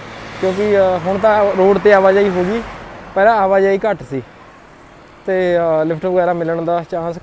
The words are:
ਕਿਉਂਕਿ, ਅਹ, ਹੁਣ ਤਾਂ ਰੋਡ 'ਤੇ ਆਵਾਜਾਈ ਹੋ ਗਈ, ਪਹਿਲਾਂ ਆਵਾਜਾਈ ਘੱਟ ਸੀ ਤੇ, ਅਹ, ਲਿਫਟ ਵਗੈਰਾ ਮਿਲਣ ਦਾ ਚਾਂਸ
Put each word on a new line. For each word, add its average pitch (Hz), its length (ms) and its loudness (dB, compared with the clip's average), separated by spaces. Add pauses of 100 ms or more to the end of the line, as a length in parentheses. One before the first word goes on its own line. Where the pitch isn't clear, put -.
(400)
ਕਿਉਂਕਿ, 196 400 0
ਅਹ, 185 180 2
ਹੁਣ 185 200 -2
ਤਾਂ 208 260 2 (120)
ਰੋਡ 196 200 4
'ਤੇ 202 160 4
ਆਵਾਜਾਈ 196 360 4
ਹੋ 180 160 -2
ਗਈ, 220 180 -4 (520)
ਪਹਿਲਾਂ 214 220 4
ਆਵਾਜਾਈ 196 420 2
ਘੱਟ 190 320 -4
ਸੀ 135 120 -6 (1040)
ਤੇ, 185 320 0
ਅਹ, 160 260 0
ਲਿਫਟ 160 220 -4
ਵਗੈਰਾ 180 260 2
ਮਿਲਣ 165 300 -2
ਦਾ 170 280 -2
ਚਾਂਸ 170 320 -6